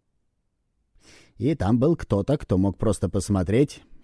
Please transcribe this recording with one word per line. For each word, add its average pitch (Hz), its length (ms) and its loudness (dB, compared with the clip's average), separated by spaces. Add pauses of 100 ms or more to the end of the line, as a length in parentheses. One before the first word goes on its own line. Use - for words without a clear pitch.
(1400)
И 147 180 -2
там 113 240 2
был 160 180 2
кто-то, 107 420 0
кто - 180 -2
мог 95 220 0
просто 101 300 0
посмотреть, 98 760 0 (220)